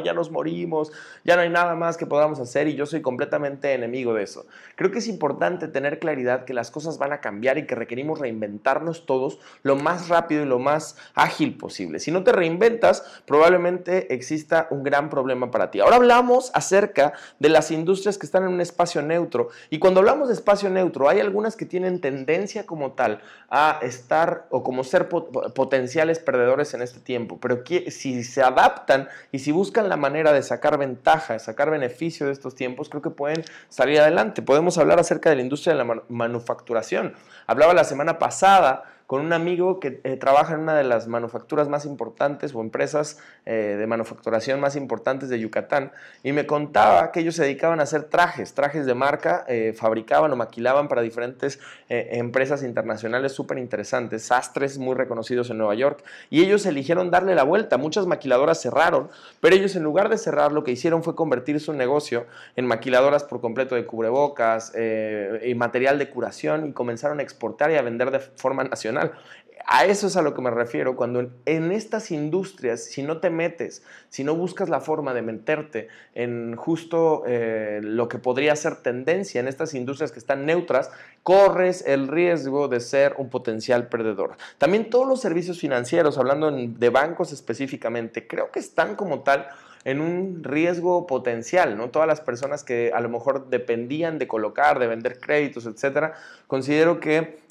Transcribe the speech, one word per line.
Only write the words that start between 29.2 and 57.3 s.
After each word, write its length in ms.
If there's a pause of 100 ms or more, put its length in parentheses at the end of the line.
y 80
si 120
buscan 380
la 80
manera 340
de 100
sacar 360
ventaja, 560
de 60
sacar 300
beneficio 560
de 60
estos 220
tiempos, 340
creo 140
que 80
pueden 340 (240)
salir 320
adelante. 400
Podemos 380
hablar 200
acerca 300
de 80
la 60
industria 320
de 40
la 60
man-, 240
manufacturación. 1080 (320)
Hablaba 280
la 100
semana 340
pasada 640 (220)
con 140
un 120
amigo 460
que, 240
eh, 140
trabaja 380
en 60
una 160
de 60
las 240
manufacturas 640
más 160
importantes 720
o 40
empresas, 600 (240)
eh, 340
de 80
manufacturación 720
más 160
importantes 540
de 100
Yucatán, 540 (320)
y 80
me 120
contaba 680
que 80
ellos 160
se 80
dedicaban 340
a 60
hacer 180
trajes, 520
trajes 300
de 100
marca, 520
eh, 320
fabricaban 540
o 20
maquilaban 540
para 140
diferentes, 580 (280)
eh, 260
empresas 500
internacionales 680
súper 280
interesantes, 680
sastres 520
muy 200
reconocidos 540
en 80
Nueva 180
York, 260 (260)
y 140
ellos 240
eligieron 460
darle 240